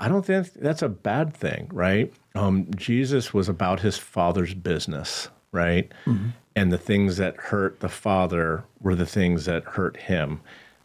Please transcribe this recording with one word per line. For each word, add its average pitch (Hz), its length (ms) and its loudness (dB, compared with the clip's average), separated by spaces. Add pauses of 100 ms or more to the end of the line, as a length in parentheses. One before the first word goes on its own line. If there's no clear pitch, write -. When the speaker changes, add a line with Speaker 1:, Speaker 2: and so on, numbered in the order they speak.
Speaker 1:
I 107 80 -2
don't 190 180 2
think 190 280 0
that's 156 280 -2
a 143 60 0
bad 120 440 -2
thing, - 400 -6
right? 95 400 2 (220)
Um, 95 400 2
Jesus 127 580 0
was 98 160 2
about 92 320 0
his 98 180 0
Father's 87 560 0
business, 85 760 -6 (240)
right? 87 360 2 (180)
Speaker 2:
Mm-hmm. 113 240 0 (260)
Speaker 1:
And 92 160 4
the 87 60 0
things 101 400 2
that 95 180 -2
hurt - 420 -2
the 87 100 -4
Father 87 760 0 (160)
were 92 160 2
the 87 100 0
things 87 380 2
that 82 180 -2
hurt - 340 -4
him. 78 440 -2 (440)